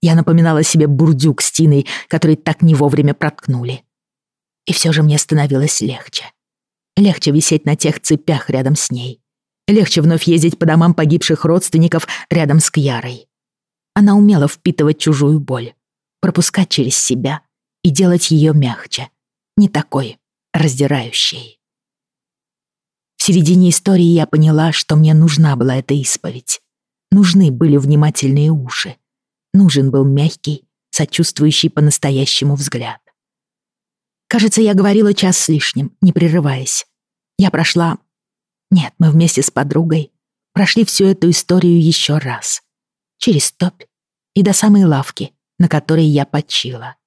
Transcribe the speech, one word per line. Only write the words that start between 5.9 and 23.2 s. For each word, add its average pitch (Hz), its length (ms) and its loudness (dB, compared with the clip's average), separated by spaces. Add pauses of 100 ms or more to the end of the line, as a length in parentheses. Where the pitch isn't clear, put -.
Легче 190 360 0
висеть 156 340 0
на 151 100 0
тех 151 240 -4
цепях 151 520 -4
рядом 131 240 0
с - 160 -6
ней. 127 300 -10 (460)
Легче 202 340 2
вновь 165 220 2
ездить 165 360 0
по 175 60 0
домам 165 280 2
погибших 160 500 0
родственников 165 640 0 (220)
рядом 160 300 2
с - 100 0
Кьярой. 123 580 -6 (680)
Она 202 220 4
умела 208 320 4
впитывать 151 520 -2
чужую 147 400 0
боль, 123 340 -10 (480)
пропускать 185 480 -2
через - 280 -2
себя 131 440 -4 (420)
и 175 60 2
делать 175 400 0
ее 156 240 2
мягче, 131 560 -4 (480)
не 202 120 4
такой 135 500 -6 (340)
раздирающей. 135 1040 -4 (1600)
В - 60 -8